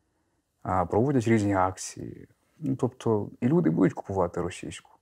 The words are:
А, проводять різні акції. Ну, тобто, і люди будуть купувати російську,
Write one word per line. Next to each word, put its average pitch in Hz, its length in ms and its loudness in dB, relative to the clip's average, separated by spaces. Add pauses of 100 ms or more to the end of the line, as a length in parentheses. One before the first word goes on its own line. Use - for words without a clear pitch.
(640)
А, 92 220 0
проводять 117 420 2
різні 104 260 4
акції. - 760 -4 (320)
Ну, 135 160 -2
тобто, 117 540 -2 (120)
і 120 60 2
люди 165 220 2
будуть 160 240 2
купувати 90 480 -4
російську, - 480 -10 (120)